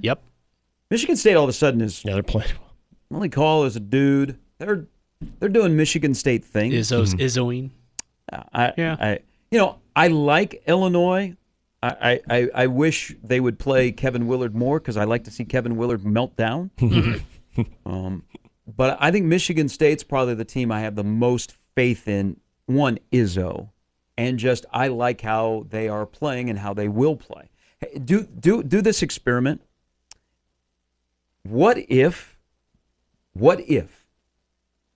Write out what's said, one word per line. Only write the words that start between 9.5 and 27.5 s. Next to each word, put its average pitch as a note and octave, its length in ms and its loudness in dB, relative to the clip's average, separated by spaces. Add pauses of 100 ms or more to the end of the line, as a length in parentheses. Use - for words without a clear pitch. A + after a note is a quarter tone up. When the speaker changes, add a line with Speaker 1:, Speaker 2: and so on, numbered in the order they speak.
Speaker 2:
you A#3 80 4
know, - 180 2 (200)
I D#3+ 120 6
like D#3 600 0
Illinois. F3+ 680 2 (480)
I, A#2+ 460 0
I, A#2+ 80 0
I, B2 180 2
I B2+ 140 2
wish D3 460 -2 (100)
they B2+ 160 0
would B2 180 -2
play C3 320 2
Kevin A#2+ 380 -2
Willard B2 260 -2
more B2+ 260 0
'cause A2+ 160 -6
I G#2 80 0
like A#2 200 0
to - 80 -18
see A#2+ 120 -8
Kevin A#2 320 -2
Willard A2+ 280 -4
melt A2+ 320 -2
down. C3 340 -4 (100)
Speaker 1:
<laughs> A#2 440 0 (640)
Speaker 2:
Um, F#2 380 -8 (520)
but C3 240 0
I D3 100 2
think G3 140 2
Michigan D#3+ 460 0
State's D3+ 340 0
probably B2+ 300 -2
the A2 100 -6
team B2 260 -4
I G#2+ 120 -2
have G#2+ 120 -8
the G#2 80 -4
most A#2 540 0 (180)
faith B2 320 0
in. G2 300 -2 (300)
One, C3 320 0 (120)
Izzo, G2 600 -2 (480)
and B2 200 -2
just A#2+ 360 -2
I C3 140 0
like A#2+ 340 -2
how A2 480 -2
they A2 180 -4
are G#2 160 -6
playing B2 460 -6
and G2+ 80 -6
how G2+ 160 -8
they G#2 140 -4
will C3 280 0
play. - 320 -20 (320)